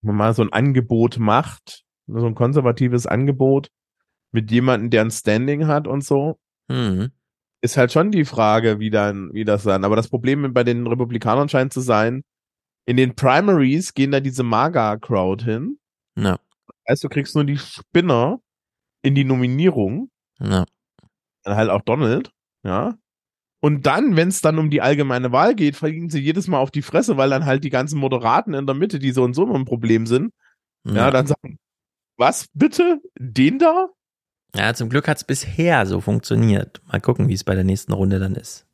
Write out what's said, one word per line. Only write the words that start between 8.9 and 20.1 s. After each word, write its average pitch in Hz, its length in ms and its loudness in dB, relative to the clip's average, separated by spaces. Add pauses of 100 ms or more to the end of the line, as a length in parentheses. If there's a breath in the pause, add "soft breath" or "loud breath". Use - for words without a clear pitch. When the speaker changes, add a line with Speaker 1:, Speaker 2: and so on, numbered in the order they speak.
Speaker 1:
dann, 101 440 -2
wie 107 120 -6
das 104 180 0
dann, 98 220 0
aber 104 100 2
das 110 140 0
Problem 135 440 -2
bei 123 100 4
den 120 240 0
Republikanern 120 600 0
scheint 135 240 0
zu 131 80 -6
sein, 120 420 0 (600)
in 123 120 0
den 127 180 2
Primaries 151 760 2
gehen 139 180 0
da 139 80 2
diese 131 240 -4
maga-Crowd 110 1040 0
hin. 131 340 -6 (380)
Speaker 2:
Ja. 98 200 0 (520)
Speaker 1:
Heißt, 135 140 0
du 147 60 -6
kriegst 143 260 -6
nur 151 100 2
die 143 120 -2
Spinner 165 840 0 (640)
in 135 140 2
die 139 80 2
Nominierung. 131 880 0 (300)